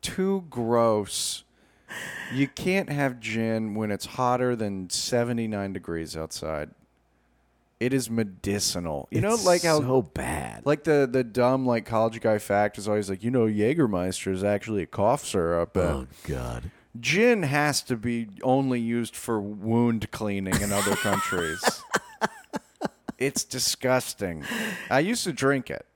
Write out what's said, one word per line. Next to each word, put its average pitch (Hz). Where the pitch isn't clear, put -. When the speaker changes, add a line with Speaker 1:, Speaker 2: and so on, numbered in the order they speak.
Speaker 1:
too 190
gross 117
you 135
can't 185
have 143
gin 110
when 107
it's 98
hotter 123
than 101
seventy-nine 113
degrees 82
outside. 78
It 127
is 123
medicinal. 95
You 117
know, 208
Speaker 2:
It's 220
Speaker 1:
like 175
how 160
Speaker 2:
so 127
bad. -
Speaker 1:
like 147
the, 143
the 131
dumb, 123
like, 117
college 113
guy 110
fact 104
is 101
always 104
like, 95
"You 117
know, 123
Jägermeister 104
is 92
actually 104
a -
cough 113
syrup." 85
Uh, 95
Speaker 2:
Oh, 71
God. 60
Speaker 1:
gin 196
has 147
to 127
be 117
only 131
used 117
for 113
wound 107
cleaning 98
in 104
other 101
countries. 90
Speaker 2:
<laughs> -
Speaker 1:
It's 139
disgusting. 120
I 127
used 214
to 185
drink 135
it. -